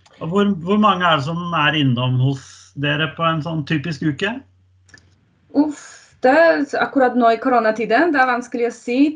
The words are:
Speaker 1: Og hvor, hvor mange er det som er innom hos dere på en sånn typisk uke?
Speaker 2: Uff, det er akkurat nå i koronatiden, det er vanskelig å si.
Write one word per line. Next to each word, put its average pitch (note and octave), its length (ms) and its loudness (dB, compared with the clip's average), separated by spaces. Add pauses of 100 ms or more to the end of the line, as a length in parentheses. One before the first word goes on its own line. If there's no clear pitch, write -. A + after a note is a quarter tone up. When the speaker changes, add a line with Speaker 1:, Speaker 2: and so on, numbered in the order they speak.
(200)
Speaker 1:
Og D#3+ 120 -8
hvor, G3+ 160 2 (160)
hvor G#3 160 2
mange F#3+ 240 2
er E3 140 4
det C3+ 80 -6
som E3+ 300 -8
er D3 200 0
innom B2+ 460 0
hos - 580 -6
dere D3 360 -2
på E3 100 -4
en D#3+ 180 -2
sånn D#3+ 240 -6
typisk D#3+ 380 -4
uke? G3 260 -4 (1200)
Speaker 2:
Uff, D4 260 -2 (420)
det B3+ 80 6
er D#4+ 300 4 (180)
akkurat B3 380 0
nå A#3 160 4
i A3+ 60 -4
koronatiden, A#3 760 0
det C#4 80 2
er B3+ 80 2
vanskelig A#3+ 400 -4
å A#3 40 -10
si. A#3+ 220 -6 (200)